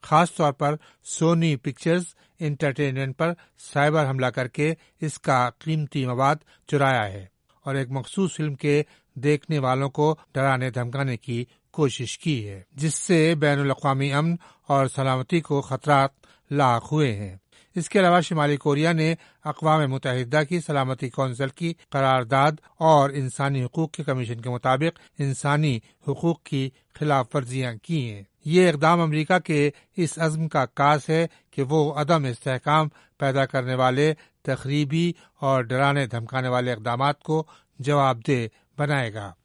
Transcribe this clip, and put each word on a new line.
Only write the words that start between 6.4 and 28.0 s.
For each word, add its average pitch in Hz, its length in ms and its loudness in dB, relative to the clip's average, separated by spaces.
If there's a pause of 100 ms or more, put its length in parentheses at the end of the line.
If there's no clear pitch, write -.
چرایا 131 460 0
ہے 95 120 -14 (380)
اور 135 120 -6
ایک 135 140 -4
مخصوص 135 460 -4
فلم 151 200 -4
کے 147 280 0 (320)
دیکھنے 147 440 0
والوں 131 300 0
کو 151 260 0 (180)
ڈرانے 131 360 0
دھمکانے 123 480 -4
کی 117 280 -6 (260)
کوشش 131 480 -2
کی 123 280 -4
ہے، 95 140 -14 (100)
جس 147 240 -4
سے 165 400 2
بین 143 240 2
الاقوامی 139 540 -2
امن 160 220 0 (320)
اور 139 200 2
سلامتی 131 540 -2
کو 143 200 -2
خطرات 139 480 2 (420)
لاحق 131 400 2
ہوئے 147 240 0
ہیں۔ 98 200 -10 (400)
اس 170 140 -6
کے 208 100 2
علاوہ 175 220 6
شمالی 147 360 0
کوریا 151 340 2
نے 160 240 2 (280)
اقوام 156 480 0
متحدہ 131 580 0
کی 175 100 -2
سلامتی 135 500 -2
کونسل 135 380 -4
کی 165 260 -6 (160)
قرارداد 135 640 2 (260)
اور 151 320 6
انسانی 135 540 -4
حقوق 156 280 -4
کے 160 120 -10
کمیشن 123 380 -4
کے 120 80 -6
مطابق 131 500 0 (200)
انسانی 143 600 0 (280)
حقوق 160 360 -2
کی 135 260 -4 (240)
خلاف 139 420 0
ورزیاں 127 380 -4 (100)
کی 131 300 -4